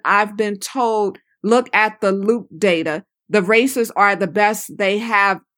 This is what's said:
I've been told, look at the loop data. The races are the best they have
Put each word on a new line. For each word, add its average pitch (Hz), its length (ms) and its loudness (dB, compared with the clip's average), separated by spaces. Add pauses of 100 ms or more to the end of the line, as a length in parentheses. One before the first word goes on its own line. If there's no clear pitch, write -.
I've 202 320 0
been 208 200 -2
told, 220 640 -2 (240)
look 226 300 2
at 214 260 2
the 196 140 0
loop 202 340 -2 (100)
data. 165 460 0 (260)
The 208 120 2
races 233 500 0
are 202 240 2
the 185 120 -2
best 208 500 -2
they 202 220 0
have 202 420 0 (160)